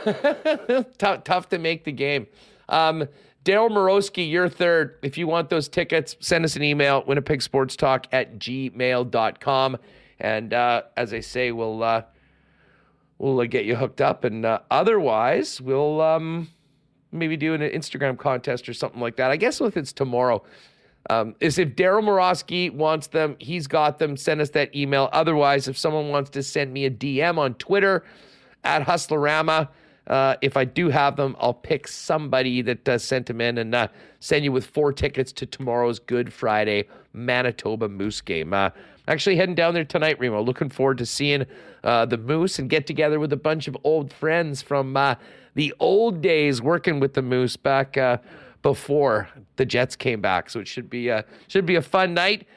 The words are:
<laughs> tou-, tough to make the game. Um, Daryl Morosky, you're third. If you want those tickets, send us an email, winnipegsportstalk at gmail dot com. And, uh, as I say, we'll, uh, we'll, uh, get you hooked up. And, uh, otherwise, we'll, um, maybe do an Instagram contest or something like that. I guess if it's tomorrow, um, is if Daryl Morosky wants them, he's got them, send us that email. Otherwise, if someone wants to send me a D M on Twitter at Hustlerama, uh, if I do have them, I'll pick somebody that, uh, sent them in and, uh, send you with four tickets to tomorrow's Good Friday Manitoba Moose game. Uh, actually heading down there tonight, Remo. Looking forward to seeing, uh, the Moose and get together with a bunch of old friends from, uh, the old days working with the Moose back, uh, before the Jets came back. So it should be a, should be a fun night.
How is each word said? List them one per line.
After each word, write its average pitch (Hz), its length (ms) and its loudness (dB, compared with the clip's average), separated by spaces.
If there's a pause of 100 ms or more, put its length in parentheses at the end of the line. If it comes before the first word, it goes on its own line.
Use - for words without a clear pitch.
<laughs> 269 800 0 (120)
tou-, 196 260 0
tough 180 260 0
to 185 80 -2
make 165 280 -4
the 151 80 -6
game. 139 340 -2 (400)
Um, 160 400 2 (380)
Daryl 208 240 4
Morosky, 196 600 2
you're 175 200 2
third. 165 520 2
If 139 160 -6
you 170 100 -4
want 160 220 0
those 160 200 0
tickets, 165 500 -2
send 165 260 0
us - 120 -2
an 143 60 -4
email, 143 400 4
winnipegsportstalk 135 1080 0
at 120 260 -2
gmail 127 720 -2
dot 110 300 0
com. 135 380 0 (420)
And, 110 340 -4
uh, 120 300 2 (120)
as 113 180 -4
I 113 80 -6
say, 127 300 -4
we'll, 113 320 -4
uh, 113 200 2 (1120)
we'll, 131 240 0
uh, 120 40 0
get 120 200 -2
you 113 100 0
hooked 135 260 -2
up. 151 220 0
And, 113 220 -2
uh, 113 140 0 (120)
otherwise, 156 880 2
we'll, 143 420 0
um, 160 480 0 (640)
maybe 160 260 -4
do 156 160 -2
an 156 80 -2
Instagram 139 560 -4
contest 123 520 -2
or 120 40 -8
something 120 280 -8
like 120 160 -4
that. 131 140 2
I 151 60 2
guess 240 240 0
if 220 160 0
it's 139 160 -6
tomorrow, 123 500 0 (680)
um, 113 320 0
is 156 180 0
if 151 160 0
Daryl 185 260 4
Morosky 180 720 0
wants 156 340 0
them, 156 320 0
he's 147 280 -8
got 151 320 2
them, 147 160 0
send 151 240 -2
us 147 120 -2
that 143 220 0
email. 139 380 2
Otherwise, 147 560 4
if 123 100 -6
someone 156 300 -2
wants 143 220 -2
to 139 140 -6
send 139 280 -4
me 139 140 -2
a 135 40 2
D 131 320 -2
M 170 160 2
on 135 180 0
Twitter 196 500 0 (580)
at 151 240 2
Hustlerama, 156 800 2 (400)
uh, 160 340 4
if 135 140 0
I 135 80 4
do 165 260 -2
have 139 280 2
them, 135 220 -2
I'll 120 140 2
pick - 340 -4
somebody 131 720 -2
that, 120 260 -4
uh, 127 100 2
sent 123 280 -4
them 117 160 -6
in 120 160 -2
and, 113 180 -2
uh, 117 120 2 (340)
send 151 240 0
you 139 80 0
with 127 120 0
four 147 280 0
tickets 139 400 -4
to - 120 -10
tomorrow's 120 540 -2
Good 120 320 -4
Friday 107 560 0 (260)
Manitoba 120 760 -2
Moose 101 320 -6
game. 82 320 -6
Uh, 98 160 2 (380)
actually 165 280 0
heading 180 200 2
down 170 180 2
there 165 120 -2
tonight, 156 340 0
Remo. 113 220 0
Looking 127 280 -2
forward 131 280 0
to 120 80 -4
seeing, 143 400 0 (380)
uh, 117 220 4
the 117 120 -2
Moose 156 420 -2
and 135 100 -4
get 151 180 0
together 151 320 0
with 151 120 -2
a 143 60 -2
bunch 156 300 -2
of 139 160 -8
old 147 280 0
friends 156 500 -2
from, 135 360 -2
uh, 139 180 2 (400)
the 151 240 -2
old 190 420 2
days 147 400 2
working 160 380 0
with 135 140 0
the 139 80 0
Moose 127 340 0
back, 135 420 0
uh, 127 200 2 (440)
before 139 680 2 (280)
the 131 80 2
Jets 123 300 0
came 117 260 -4
back. 92 280 0
So 117 100 -8
it 98 80 -10
should 120 220 -12
be 120 200 -4
a, 107 140 0 (240)
should 190 180 2
be 175 100 2
a 165 60 2
fun 185 320 0
night. 190 420 0